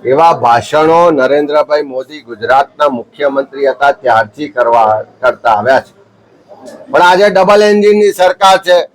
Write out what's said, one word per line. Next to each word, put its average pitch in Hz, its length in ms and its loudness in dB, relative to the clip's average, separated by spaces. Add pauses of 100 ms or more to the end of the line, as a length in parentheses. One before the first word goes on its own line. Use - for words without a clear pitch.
એવા 151 260 2
ભાષણો 151 800 0
નરેન્દ્રભાઈ 147 680 -2
મોદી 139 400 -12
ગુજરાતના 123 680 -4
મુખ્યમંત્રી 135 760 -6
હતા 139 240 -2
ત્યારથી 120 580 -4
કરવા, 117 520 0 (200)
કરતા 123 280 -2
આવ્યા 113 300 0
છે. - 140 -18 (960)
પણ 160 100 0
આજે 185 280 2
ડબલ 196 340 2
એન્જિનની 208 480 2
સરકાર 185 460 0
છે 175 380 0